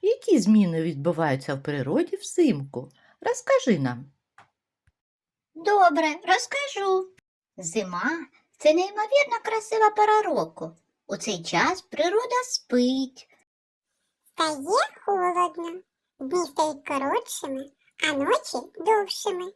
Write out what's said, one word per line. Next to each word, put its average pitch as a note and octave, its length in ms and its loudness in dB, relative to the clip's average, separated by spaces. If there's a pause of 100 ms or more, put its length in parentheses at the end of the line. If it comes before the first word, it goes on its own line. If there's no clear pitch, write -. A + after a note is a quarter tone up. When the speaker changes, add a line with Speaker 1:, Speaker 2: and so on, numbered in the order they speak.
Speaker 1:
які G#4+ 360 2
зміни F#3 440 4
відбуваються D3+ 720 0
в C3+ 80 -8
природі D3+ 540 -2
взимку. C#3+ 760 -2 (300)
Розкажи B4 580 0
нам. C3 260 -4 (1500)
Speaker 2:
Добре, E4 600 4 (120)
розкажу. G4 800 0 (480)
Зима — G3+ 680 -4 (320)
це D#4 160 6
неймовірно A4 680 2
красива A4 460 2
пора G#4+ 320 4
року. F3+ 540 -4 (300)
У G3 100 -8
цей F#3 260 -6
час C4 400 0
природа A#4 600 0
спить. B3+ 840 -2 (960)
Speaker 3:
Стає D#4 540 -2 (260)
холодно, F4+ 760 -2 (380)
дні E4 280 -4
стають D4+ 420 -4
коротшими, C#4 840 -4 (380)
а D4+ 40 0
ночі C#4+ 460 0 (180)
довшими. G4 800 -2